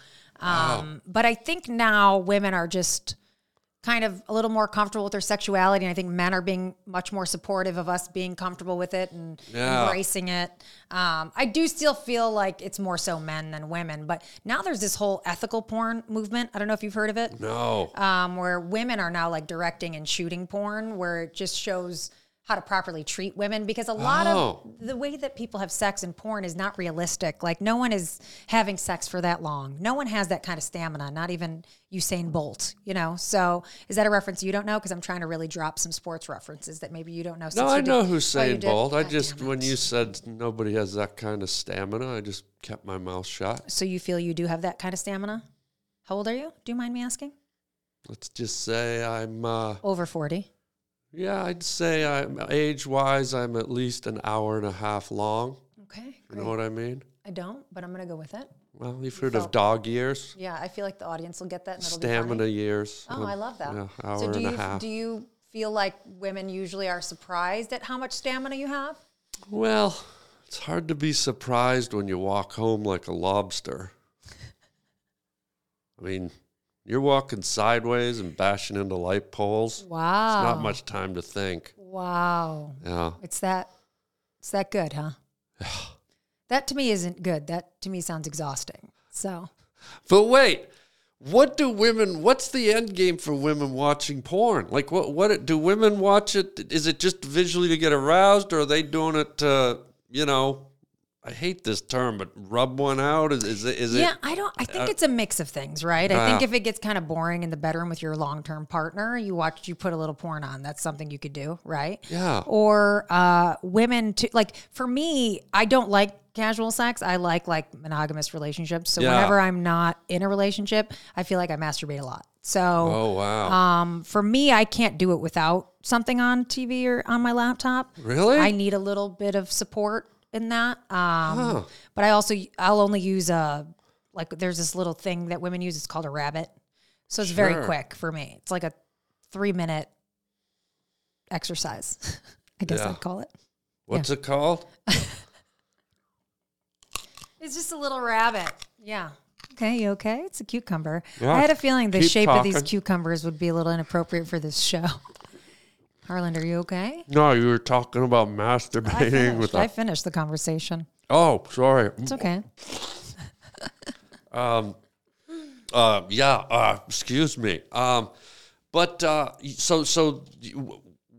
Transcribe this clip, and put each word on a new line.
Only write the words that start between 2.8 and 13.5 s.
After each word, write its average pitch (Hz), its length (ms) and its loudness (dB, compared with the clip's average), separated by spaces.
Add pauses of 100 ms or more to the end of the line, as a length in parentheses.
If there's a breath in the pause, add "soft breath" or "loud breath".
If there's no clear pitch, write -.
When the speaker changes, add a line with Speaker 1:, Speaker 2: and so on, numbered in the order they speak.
Speaker 2:
kind 233 200 0
of 196 260 -2
a 214 40 -4
little 220 180 2
more 214 160 2
comfortable 208 360 -2
with 202 80 -4
their 202 100 -4
sexuality, 196 640 2
and 180 60 0
I 170 40 -2
think 180 120 -4
men 180 280 0
are 185 60 0
being 185 340 -4 (100)
much 185 260 -6
more 196 140 -4
supportive 185 520 -2
of 175 120 -4
us 180 180 -2
being 180 280 -6
comfortable 180 420 -6
with 180 160 -4
it 185 180 -4
and 165 300 -14 (100)
Speaker 1:
Yeah. 123 320 2
Speaker 2:
embracing 180 460 0
it. 180 220 -2 (400 loud breath)
Um, 165 440 0
I 262 100 2
do 302 220 2
still 294 280 0
feel 233 360 0
like 196 300 -2
it's 190 160 -12
more 185 220 -4
so 165 200 -4
men 156 320 -8